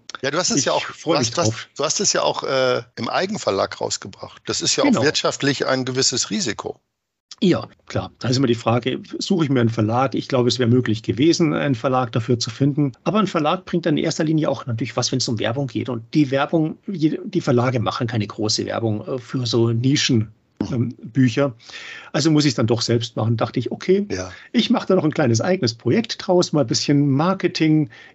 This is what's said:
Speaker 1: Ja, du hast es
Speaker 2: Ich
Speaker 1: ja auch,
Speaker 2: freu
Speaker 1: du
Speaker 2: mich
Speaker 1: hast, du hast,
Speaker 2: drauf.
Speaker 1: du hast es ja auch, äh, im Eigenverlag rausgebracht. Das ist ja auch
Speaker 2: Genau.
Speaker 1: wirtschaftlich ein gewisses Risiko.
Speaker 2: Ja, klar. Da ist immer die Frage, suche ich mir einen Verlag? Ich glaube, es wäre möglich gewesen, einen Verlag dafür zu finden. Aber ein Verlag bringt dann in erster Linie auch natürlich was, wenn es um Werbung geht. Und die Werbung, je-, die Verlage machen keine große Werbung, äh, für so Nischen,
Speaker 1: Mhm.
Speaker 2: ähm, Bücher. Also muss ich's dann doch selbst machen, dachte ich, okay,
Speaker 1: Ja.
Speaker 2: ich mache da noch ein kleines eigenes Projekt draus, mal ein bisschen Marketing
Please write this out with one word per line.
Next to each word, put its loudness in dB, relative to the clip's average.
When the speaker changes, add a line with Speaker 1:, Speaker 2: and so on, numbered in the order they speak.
Speaker 1:
Ja, -2
du -2
hast -2
es 0
Speaker 2:
Ich 0
Speaker 1:
ja 0
auch, 0
Speaker 2:
freu -4
Speaker 1:
du 4
Speaker 2:
mich 0
Speaker 1:
hast, -6
du 0
hast, 2
Speaker 2:
drauf. -4
Speaker 1:
du -2
hast -2
es 0
ja 2
auch, -2
äh, 0
im -4
Eigenverlag -2
rausgebracht. -8
Das -4
ist 0
ja 2
auch 4
Speaker 2:
Genau. 2
Speaker 1:
wirtschaftlich 0
ein 0
gewisses -2
Risiko. -4
Speaker 2:
Ja, 2
klar. -6
Da -4
ist 2
immer 0
die 2
Frage, -2
suche 0
ich -2
mir 4
einen 4
Verlag? 0
Ich -4
glaube, 2
es 0
wäre 2
möglich 2
gewesen, 2
einen 0
Verlag 0
dafür 0
zu -4
finden. 0
Aber 2
ein 2
Verlag 0
bringt -4
dann 2
in 0
erster -2
Linie 2
auch -4
natürlich -4
was, -2
wenn 0
es -2
um -2
Werbung -2
geht. -4
Und -6
die 4
Werbung, 0
je-, 0
die -2
Verlage 2
machen -2
keine -2
große -4
Werbung, -4
äh, -6
für -6
so 2
Nischen, 2
Speaker 1:
Mhm. -4
Speaker 2:
ähm, -2
Bücher. 2
Also 2
muss 6
ich's 2
dann 2
doch 2
selbst 0
machen, 0
dachte -2
ich, -6
okay, 0
Speaker 1:
Ja. -6
Speaker 2:
ich 2
mache 2
da 4
noch 2
ein 0
kleines 2
eigenes 0
Projekt 0
draus, 2
mal 4
ein 2
bisschen 2
Marketing 2